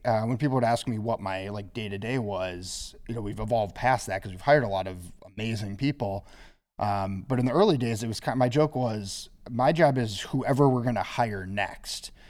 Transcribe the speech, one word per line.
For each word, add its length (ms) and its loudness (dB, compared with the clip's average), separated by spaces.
uh, 160 2
when 160 0
people 160 0
would 100 2
ask 240 2
me 120 -2
what 200 -2
my, 300 -6
like, 240 -8
day-to-day 460 -4
was, 720 -6
you 80 -6
know, 60 -6
we've 180 -6
evolved 340 0
past 320 2
that 160 -4
'cause 100 -12
we've 100 -12
hired 220 6
a 40 -2
lot 180 -2
of 120 -8
amazing 420 -4
people. 500 -2
Um, 500 -2
but 120 0
in 80 2
the 60 2
early 260 6
days, 240 -2
it 40 -4
was 120 -4
ki-, 160 -2
my 140 4
joke 260 4
was, 540 -4
my 220 2
job 260 6
is 240 -2
whoever 480 4
we're 140 4
gonna 180 0
hire 460 -2
next. 640 -6